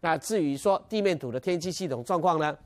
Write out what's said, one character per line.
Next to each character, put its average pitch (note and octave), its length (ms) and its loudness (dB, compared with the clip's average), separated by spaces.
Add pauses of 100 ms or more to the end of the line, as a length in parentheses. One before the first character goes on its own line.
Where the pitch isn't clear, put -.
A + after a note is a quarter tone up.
那 E3 160 2
至 G3+ 240 -2
于 C#3 120 0
说 F#3+ 240 2 (120)
地 A3 100 0
面 F#3+ 180 2
土 B2 140 -6
的 B2+ 80 -2
天 F3 180 0
气 E3+ 140 -6
系 F3 160 -6
统 A#2+ 160 -4
状 F3+ 160 0
况 E3 180 4
呢？ D3+ 160 0 (120)